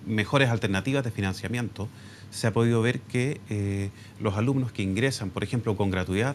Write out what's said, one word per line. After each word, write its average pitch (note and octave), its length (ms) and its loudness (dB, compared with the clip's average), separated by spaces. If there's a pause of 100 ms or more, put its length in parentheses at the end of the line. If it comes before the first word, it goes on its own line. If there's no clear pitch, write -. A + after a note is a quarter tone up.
mejores A2+ 440 4
alternativas A#2 560 0
de A#2+ 60 -2
financiamiento, G#2 760 -4 (440)
se - 160 -2
ha G#2+ 60 4
podido A#2 300 4
ver A#2+ 180 2
que, C3 400 -2 (100)
eh, G2 400 0 (280)
los G#2 180 -2
alumnos B2 360 0
que G#2+ 100 -4
ingresan, G#2 480 0
por G2+ 140 -4
ejemplo, A2 320 -2
con G2+ 140 2
gratuidad, G2 440 0